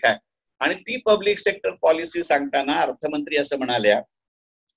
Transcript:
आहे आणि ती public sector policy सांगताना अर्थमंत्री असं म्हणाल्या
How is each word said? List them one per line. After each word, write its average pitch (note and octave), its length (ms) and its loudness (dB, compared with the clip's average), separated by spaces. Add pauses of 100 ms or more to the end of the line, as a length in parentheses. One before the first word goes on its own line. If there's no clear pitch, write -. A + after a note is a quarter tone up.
आहे A2 140 4 (420)
आणि D3+ 140 -2
ती A3 240 -8
public G#3 420 2
sector G3 300 -2
policy E3 540 0
सांगताना C#3+ 500 0
अर्थमंत्री D3+ 640 -2
असं C#3 200 0
म्हणाल्या A#2+ 440 0 (760)